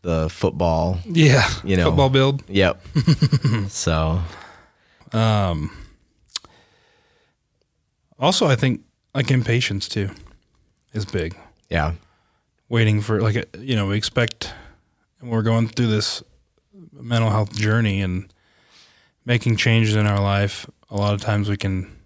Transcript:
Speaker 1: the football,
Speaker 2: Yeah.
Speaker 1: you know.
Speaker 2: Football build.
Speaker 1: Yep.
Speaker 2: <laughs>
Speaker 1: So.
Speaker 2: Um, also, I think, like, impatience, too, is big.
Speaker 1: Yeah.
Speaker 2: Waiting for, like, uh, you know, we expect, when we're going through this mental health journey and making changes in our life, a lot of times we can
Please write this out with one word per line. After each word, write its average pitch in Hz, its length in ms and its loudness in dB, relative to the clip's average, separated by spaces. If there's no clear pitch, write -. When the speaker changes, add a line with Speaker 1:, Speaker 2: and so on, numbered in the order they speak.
Speaker 1:
the 80 280 -2
football, 85 720 0
Speaker 2:
Yeah. 151 400 4
Speaker 1:
you 95 120 0
know. 87 100 4
Speaker 2:
Football 139 220 4
build. 135 400 2
Speaker 1:
Yep. 98 320 2
Speaker 2:
<laughs> 110 420 0
Speaker 1:
So. 80 520 -2
Speaker 2:
Um, 101 640 0
also, 180 280 2
I 139 80 4
think, 127 280 0
like, 139 200 0
impatience, 117 560 0
too, 98 220 -4
is 101 120 -4
big. 85 320 -6
Speaker 1:
Yeah. 82 260 0
Speaker 2:
Waiting 110 320 2
for, 104 220 0
like, 110 140 2
uh, - 80 -4
you 127 160 -4
know, 101 140 0
we 101 80 0
expect, - 560 -4
when 123 140 -14
we're 113 100 0
going 113 260 2
through 120 200 -2
this 107 340 -2
mental 117 380 -2
health 107 260 -2
journey 107 460 0
and 92 300 -6
making 120 320 0
changes 110 400 2
in 107 100 2
our 101 140 2
life, 101 460 -2
a 104 40 -6
lot 104 180 0
of 101 60 -6
times 104 280 -2
we 101 80 -2
can 95 320 -4